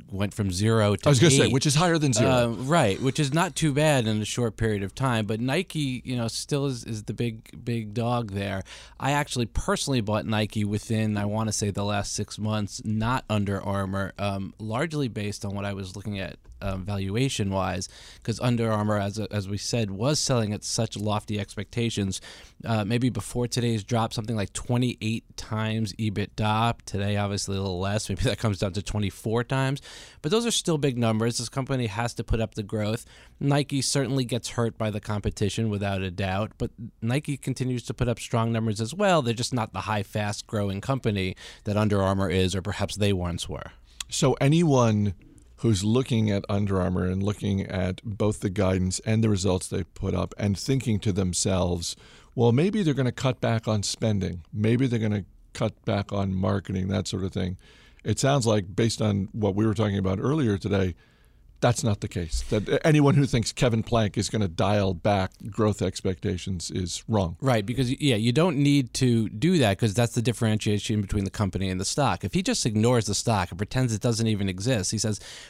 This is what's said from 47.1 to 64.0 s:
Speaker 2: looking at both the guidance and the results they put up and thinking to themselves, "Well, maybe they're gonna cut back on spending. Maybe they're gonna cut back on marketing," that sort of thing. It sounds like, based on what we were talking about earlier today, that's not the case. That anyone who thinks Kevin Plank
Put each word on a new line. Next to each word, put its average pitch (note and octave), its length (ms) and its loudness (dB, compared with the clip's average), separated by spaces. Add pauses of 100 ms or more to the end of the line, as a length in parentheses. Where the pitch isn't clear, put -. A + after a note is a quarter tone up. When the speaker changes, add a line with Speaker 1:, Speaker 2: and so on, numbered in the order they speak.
Speaker 2:
looking G2+ 400 -2
at F#2 420 -2
both G#2+ 360 -2
the G#2 100 -2
guidance F#2 500 0
and A2 240 2
the A2 60 4
results F#2 360 0
they G2 180 -4
put F#2 300 -4
up F2+ 240 -2
and G2+ 200 0
thinking C3 420 0
to G#2+ 120 0
themselves, F2+ 840 0 (380)
"Well, A#2 160 4
maybe G3 320 4
they're D3+ 120 2
gonna B2+ 180 0
cut - 300 -2
back A#2 260 0
on G#2 140 2
spending. F#2 600 -2 (120)
Maybe A#2 320 2
they're A#2+ 120 0
gonna G#2+ 280 0 (260)
cut - 320 -4
back G2+ 300 -2
on G2 180 0
marketing," F#2+ 560 -2
that G2 200 -2
sort F#2 160 -4
of F#2+ 80 -4
thing. F#2 260 -4 (440)
It G#2+ 160 -2
sounds C3+ 280 2
like, G2+ 280 2
based A#2 280 0
on G2+ 300 0
what G2+ 220 0
we G#2+ 120 2
were G#2+ 80 2
talking G#2 240 0
about F#2+ 200 0
earlier B2 380 0
today, F#2+ 380 0 (640)
that's A#2+ 240 2
not G#2+ 160 0
the G#2 80 -6
case. - 400 -2
That A2 380 2
anyone D3 300 8
who C#3 100 6
thinks A#2 260 0
Kevin A2+ 300 2
Plank A2 340 0